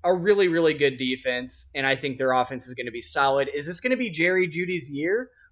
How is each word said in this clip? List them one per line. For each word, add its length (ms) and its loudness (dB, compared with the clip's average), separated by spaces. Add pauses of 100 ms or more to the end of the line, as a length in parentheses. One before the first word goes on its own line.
a 100 4
really, 340 4
really 280 4
good 220 2
defense, 800 -4
and 120 0
I 80 2
think 220 -6
their 160 2
offense 340 0
is 80 -10
gonna 160 -8
be 100 -10
solid. 520 2
Is 120 -6
this 160 -4
gonna 160 0
be 140 -2
Jerry 360 2
Jeudy's 440 -4
year? 400 -2 (200)